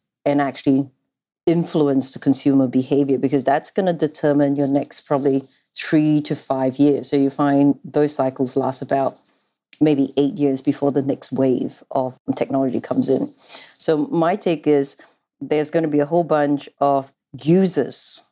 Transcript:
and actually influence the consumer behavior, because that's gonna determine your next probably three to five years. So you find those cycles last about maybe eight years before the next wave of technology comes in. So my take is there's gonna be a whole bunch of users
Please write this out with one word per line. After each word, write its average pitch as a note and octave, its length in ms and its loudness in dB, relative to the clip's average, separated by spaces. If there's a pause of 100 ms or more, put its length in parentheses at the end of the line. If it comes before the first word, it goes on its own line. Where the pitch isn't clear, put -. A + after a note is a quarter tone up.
(260)
and C#3+ 160 0
actually C3+ 480 0 (560)
influence D#3 680 0
the - 80 -12
consumer C3+ 480 2
behavior, C3 500 0
because C3+ 260 0
that's C#3 280 0
gonna F#3 220 0
determine D3 600 0
your C#3+ 120 0
next C3+ 340 -2
probably C3+ 460 0 (280)
three D3+ 460 2
to D3 140 -4
five C3 420 -2
years. C#3+ 320 2
So C#3+ 80 0
you C#3 120 2
find C#3+ 540 2
those D3 320 -2
cycles C3 400 -2
last C3 260 -2
about C3+ 380 -2 (640)
maybe C#3 360 2
eight C#3 180 0
years C#3 260 -2
before C#3+ 300 -2
the C#3 100 0
next C3+ 300 -4
wave C3 600 -2
of B2+ 260 -4 (180)
technology C3+ 440 -2
comes C3 300 -4
in. - 240 0 (440)
So D#3 300 0
my E3 280 0
take F3 320 -2
is C#3+ 300 2 (440)
there's D3 300 -2
gonna E3 180 0
be D3 100 0
a C#3+ 60 2
whole E3+ 180 0
bunch D3 460 0 (100)
of C#3 320 0 (320)
users F3 880 0